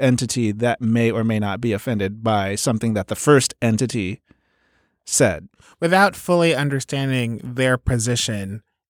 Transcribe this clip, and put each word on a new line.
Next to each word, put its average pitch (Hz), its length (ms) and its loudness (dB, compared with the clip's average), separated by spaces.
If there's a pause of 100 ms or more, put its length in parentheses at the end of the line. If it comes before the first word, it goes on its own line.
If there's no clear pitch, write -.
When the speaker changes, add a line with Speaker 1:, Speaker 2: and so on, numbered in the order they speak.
Speaker 1:
entity 123 500 0
that 113 300 -2
may 117 300 2
or 110 120 -2
may 110 140 0
not 104 240 -2
be 117 120 0
offended 104 500 -4
by 101 320 0
something 113 400 -2
that 101 120 -2
the 101 80 -6
first - 460 4
entity 113 580 -2 (880)
said. 95 420 0 (320)
Speaker 2:
Without 185 360 2
fully 170 400 2
understanding 135 880 -2
their 127 340 0
position 113 840 -2 (260)